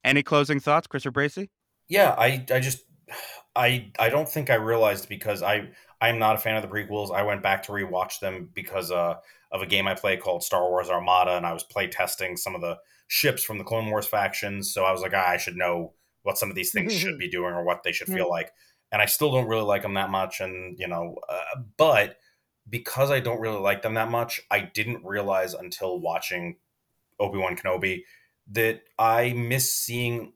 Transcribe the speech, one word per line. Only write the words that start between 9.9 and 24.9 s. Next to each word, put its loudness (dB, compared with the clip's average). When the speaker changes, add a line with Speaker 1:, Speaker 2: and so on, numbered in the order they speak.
Speaker 2:
play 0
called -2
Star 0
Wars 0
Armada, 4
and -2
I -2
was -8
play -4
testing -4
some -6
of -8
the -4
ships 0
from -6
the -8
Clone -2
Wars 0
factions. -2
So 0
I 4
was -2
like, -2
"Ah, 4
I 2
should -6
know -2
what 0
some -2
of -8
these -2
things 0
should -2
Speaker 3:
<laughs> -
Speaker 2:
be -6
doing -4
or -4
what 0
they -2
should -4
Speaker 4:
Mm. -4
Speaker 2:
feel 0
like." -4
And 4
I 6
still 2
don't 2
really 2
like 2
'em -4
that 0
much. -2
And, -8
you -6
know, -6
uh, -6
but 4
because 0
I 4
don't -2
really -2
like 2
them -2
that 0
much, -2
I 4
didn't -4